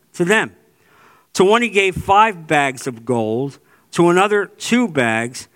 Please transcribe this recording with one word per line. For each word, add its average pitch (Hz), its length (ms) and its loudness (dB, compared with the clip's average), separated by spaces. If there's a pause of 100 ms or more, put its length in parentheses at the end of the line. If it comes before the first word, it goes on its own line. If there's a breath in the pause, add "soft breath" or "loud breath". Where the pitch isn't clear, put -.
(140)
to 175 100 -6
them. 180 320 0 (800 soft breath)
To 190 100 2
one 220 200 4
he 233 60 -2
gave 190 260 0
five 196 500 0
bags 139 400 -2
of 117 180 -10
gold, 120 540 -4 (360 soft breath)
to 170 160 4
another 202 360 2
two 233 420 -2
bags, 120 680 -4